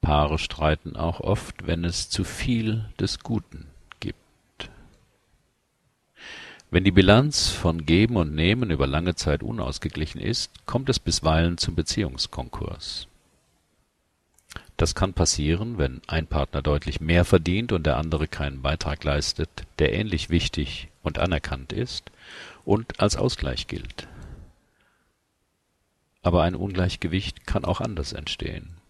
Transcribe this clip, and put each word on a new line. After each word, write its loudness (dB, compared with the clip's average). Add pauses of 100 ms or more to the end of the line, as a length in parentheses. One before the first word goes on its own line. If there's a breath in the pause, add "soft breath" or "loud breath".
Paare 4
streiten 0
auch -2
oft, -2
wenn 0
es -4
zu 0
viel -2 (100)
des -2
Guten -6 (320)
gibt. -14 (2000 loud breath)
Wenn 4
die 6
Bilanz 6
von 0
Geben 4
und 0
Nehmen 2
über 2
lange 0
Zeit 0
unausgeglichen -6
ist, -6
kommt -2
es 2
bisweilen 2
zum -4
Beziehungskonkurs. -4 (1700 loud breath)
Das 2
kann 0
passieren, 0
wenn -2
ein -2
Partner -2
deutlich 0
mehr 4
verdient 4
und 0
der 4
andere 0
keinen -6
Beitrag -2
leistet, -2 (300)
der 4
ähnlich -2
wichtig -2 (140)
und -4
anerkannt -2
ist -6 (560 loud breath)
und 0
als 4
Ausgleich -2
gilt. -10 (2250 loud breath)
Aber 6
ein 2
Ungleichgewicht -2
kann 0
auch 0
anders -4
entstehen. -8 (140)